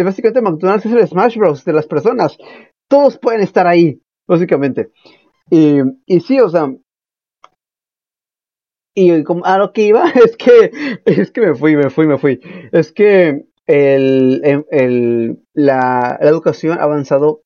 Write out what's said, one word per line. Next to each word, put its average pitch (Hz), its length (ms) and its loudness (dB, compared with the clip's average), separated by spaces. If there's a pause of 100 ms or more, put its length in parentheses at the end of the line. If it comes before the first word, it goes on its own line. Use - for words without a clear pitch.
básicamente 220 380 -2
McDonald's 190 440 -2
es 220 60 -4
el 226 160 2
Smash 226 300 -2
Bros 165 280 -2
de 170 80 -2
las 151 140 -2
personas. 185 500 -4 (520)
Todos 277 280 2
pueden 226 240 -4
estar 180 260 0
ahí, 170 340 2 (260)
básicamente. 143 640 -2 (580)
Y, 151 300 4 (260)
y 175 140 0
sí, 262 200 0
o 214 100 2
sea, 151 240 -2 (2250)
Y 175 300 2
como, 175 220 -6
a 185 120 0
lo 196 140 -2
que 220 120 -2
iba, 233 260 2
<laughs> 240 160 4
es 226 120 -2
que, 233 340 4 (340)
es 190 260 -2
que 233 100 -6
me 165 140 0
fui, 151 220 0
me 143 120 0
fui, 160 180 0
me 143 100 0
fui. 135 220 -2 (320)
Es - 200 0
que 185 540 2 (220)
el, 135 760 2
em, 147 260 -2
el, 123 720 -2 (140)
la, 127 680 -2
la 147 80 2
educación 160 500 -2
ha - 40 -2
avanzado 147 640 -2